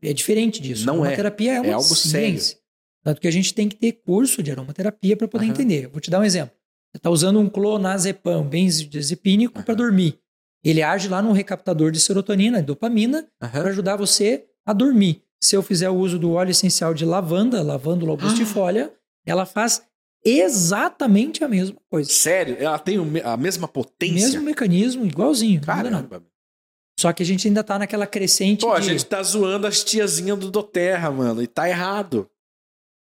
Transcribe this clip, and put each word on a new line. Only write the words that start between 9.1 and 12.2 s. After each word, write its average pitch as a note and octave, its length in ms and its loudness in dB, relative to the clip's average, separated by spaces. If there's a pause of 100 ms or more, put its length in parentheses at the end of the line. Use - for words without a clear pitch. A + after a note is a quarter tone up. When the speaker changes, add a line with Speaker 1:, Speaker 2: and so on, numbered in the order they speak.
Speaker 1:
pra A#3 100 -2
Speaker 2:
Aham. G#3 40 0
Speaker 1:
dormir. F#3+ 420 2 (440)
Ele D#3+ 180 4
age F3 260 0
lá F#3 140 -2
no A3 100 2
recaptador F3+ 600 0
de D#3+ 80 -4
serotonina G3+ 600 0